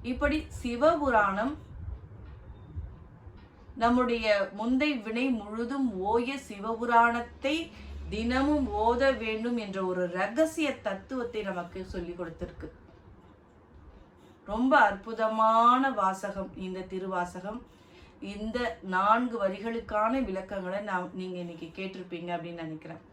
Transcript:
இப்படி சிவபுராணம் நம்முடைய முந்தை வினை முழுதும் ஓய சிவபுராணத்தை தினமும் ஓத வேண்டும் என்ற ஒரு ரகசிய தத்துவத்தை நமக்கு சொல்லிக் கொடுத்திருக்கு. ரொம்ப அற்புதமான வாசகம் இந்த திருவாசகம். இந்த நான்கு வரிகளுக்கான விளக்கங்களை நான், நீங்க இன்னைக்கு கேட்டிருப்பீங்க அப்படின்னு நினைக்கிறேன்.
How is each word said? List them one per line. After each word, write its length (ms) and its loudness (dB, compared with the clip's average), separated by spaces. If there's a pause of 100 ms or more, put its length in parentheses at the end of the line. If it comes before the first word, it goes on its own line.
இப்படி 460 0 (160)
சிவபுராணம் 880 2 (2250)
நம்முடைய 840 4
முந்தை 440 2
வினை 280 0
முழுதும் 720 -2
ஓய 480 0
சிவபுராணத்தை 1200 2 (380)
தினமும் 600 2
ஓத 480 4
வேண்டும் 400 -2
என்ற 280 -2
ஒரு 220 0
ரகசிய 760 0
தத்துவத்தை 600 -4
நமக்கு 440 -6
சொல்லிக் 360 -8
கொடுத்திருக்கு. 480 -10 (1800)
ரொம்ப 340 6
அற்புதமான 1120 6
வாசகம் 680 -2
இந்த 220 -6
திருவாசகம். 840 -6 (600)
இந்த 600 -4
நான்கு 680 2
வரிகளுக்கான 760 0
விளக்கங்களை 560 -4
நான், 340 -4
நீங்க 240 -6
இன்னைக்கு 380 -10
கேட்டிருப்பீங்க 540 -10
அப்படின்னு 240 -6
நினைக்கிறேன். 480 -12 (120)